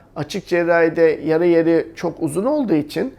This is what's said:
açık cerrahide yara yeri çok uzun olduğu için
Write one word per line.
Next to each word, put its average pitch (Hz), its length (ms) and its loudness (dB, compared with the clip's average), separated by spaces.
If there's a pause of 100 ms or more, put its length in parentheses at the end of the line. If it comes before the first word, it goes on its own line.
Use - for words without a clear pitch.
(160)
açık 165 320 -8
cerrahide 170 540 2 (240)
yara 160 200 2
yeri 165 500 2
çok - 280 -8
uzun 160 220 -4
olduğu 277 280 -2
için 160 460 -4